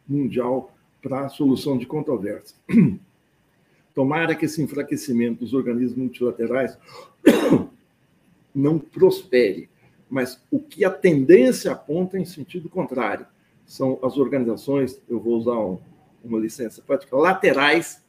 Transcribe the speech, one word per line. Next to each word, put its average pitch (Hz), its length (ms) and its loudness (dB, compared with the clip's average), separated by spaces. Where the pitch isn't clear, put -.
mundial 127 640 -4
pra 135 260 -6
solução 135 480 0
de 120 100 -6
controvérsias. 110 680 -6
<clears throat> 175 320 4
Tomara 156 400 0
que 165 100 -6
esse 151 180 -4
enfraquecimento 123 800 -4
dos 113 120 -8
organismos 120 440 -2
multilaterais 123 840 -4
<coughs> - 440 4
não 147 240 2
prospere. 127 880 2
Mas 123 400 -6
o 285 80 0
que - 260 -4
a 185 60 2
tendência 185 800 4
aponta 180 480 -4
em 175 60 -4
sentido 165 440 -12
contrário 127 580 -6
são 131 380 -4
as 127 160 -2
organizações, 127 920 -2
eu 113 120 -4
vou 117 180 0
usar 117 180 -2
um, 92 220 -4
uma 117 140 -4
licença 110 440 -8
poética, - 340 -4
laterais 147 920 2